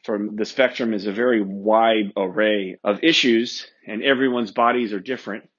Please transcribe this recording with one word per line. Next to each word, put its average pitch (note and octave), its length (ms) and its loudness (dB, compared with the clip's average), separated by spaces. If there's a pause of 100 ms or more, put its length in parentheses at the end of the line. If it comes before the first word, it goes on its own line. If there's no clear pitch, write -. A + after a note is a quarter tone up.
From G#2+ 320 -4
the G#2+ 100 -4
spectrum B2 480 0
is G2 120 -4
a G2+ 60 -2
very A#2 300 2
wide G#2+ 720 2
array G2 680 0
of G2 200 -2
issues, B2 640 2 (200)
and G#2+ 160 -8
everyone's B2 500 0
bodies A#2+ 420 2
are F#2+ 60 -4
different A2+ 580 -10